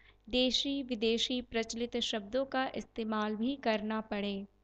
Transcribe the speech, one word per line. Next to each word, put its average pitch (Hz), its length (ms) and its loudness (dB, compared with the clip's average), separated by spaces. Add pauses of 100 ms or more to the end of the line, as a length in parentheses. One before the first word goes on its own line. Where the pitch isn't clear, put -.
(300)
देशी 254 540 2
विदेशी 233 580 2
प्रचलित 233 560 -2
शब्दों 233 480 0
का 262 300 -2
इस्तेमाल 214 600 -2
भी 240 200 0
करना 220 460 0
पड़े। 202 460 -4 (160)